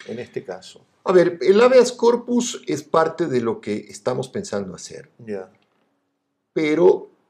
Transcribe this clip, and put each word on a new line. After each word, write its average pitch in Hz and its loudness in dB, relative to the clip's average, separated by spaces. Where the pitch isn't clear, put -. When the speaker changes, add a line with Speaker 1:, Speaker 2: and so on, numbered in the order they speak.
Speaker 1:
en 110 -12
este 120 -12
caso? - -18
Speaker 2:
A - -2
ver, 175 4
el 196 4
habeas 247 6
corpus 233 -2
es 147 -6
parte 165 -2
de 127 -2
lo 113 -4
que 104 -8
estamos 127 -8
pensando 98 -8
hacer. - -18
Speaker 1:
Ya. 101 -14
Speaker 2:
Pero 151 2